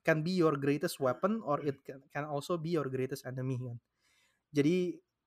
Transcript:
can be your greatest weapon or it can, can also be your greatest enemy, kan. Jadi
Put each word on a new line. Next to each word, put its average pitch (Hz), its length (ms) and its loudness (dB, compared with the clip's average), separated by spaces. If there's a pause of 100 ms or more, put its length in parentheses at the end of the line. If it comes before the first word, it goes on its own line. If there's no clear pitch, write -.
can 160 160 4
be 180 160 -2
your 156 160 6
greatest 143 480 0
weapon 196 400 0
or 143 200 0
it 143 200 -4
can, 135 160 -14 (160)
can 147 120 -4
also 147 320 -4
be 165 160 -2
your 143 160 0
greatest 127 360 -4
enemy, 131 320 -4
kan. 123 180 -8 (800)
Jadi 170 420 2 (300)